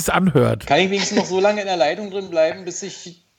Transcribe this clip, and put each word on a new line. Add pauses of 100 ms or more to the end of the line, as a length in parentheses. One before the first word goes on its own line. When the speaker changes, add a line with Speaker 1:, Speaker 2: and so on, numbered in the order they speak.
Speaker 1:
sich
anhört.
Speaker 2:
Kann
ich
wenigstens
noch
so
lange
in
der
Leitung
drin
bleiben,
bis
sich (140)